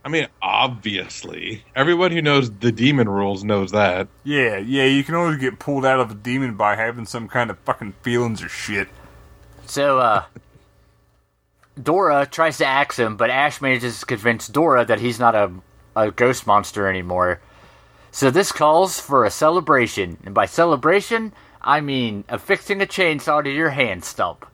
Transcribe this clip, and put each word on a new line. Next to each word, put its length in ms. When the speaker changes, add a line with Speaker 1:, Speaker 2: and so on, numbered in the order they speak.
Speaker 1:
I 60
mean, 160
obviously. 1200
Everyone 380
who 80
knows 300
the 220
demon 360
rules 340
knows 300
that. 360
Speaker 2:
Yeah, 360
yeah, 260
you 180
can 120
always 240
get 200
pulled 280
out 120
of 120
a 40
demon 420
by 200
having 300
some 200
kind 240
of 100
fucking 320
feelings 400
or 80
shit. 380
Speaker 3:
So, 340
uh, 260
Dora 480
tries 280
to 80
axe 320
him, 180
but 140
Ash 320
manages 380
to 60
convince 400
Dora 380
that 160
he's 180
not 160
a, 160
a 160
ghost 340
monster 420
anymore. 520
So 180
this 220
calls 480
for 240
a 60
celebration, 920
and 100
by 120
celebration, 840
I 180
mean 480
affixing 520
a 60
chainsaw 560
to 80
your 200
hand 340
stump. 500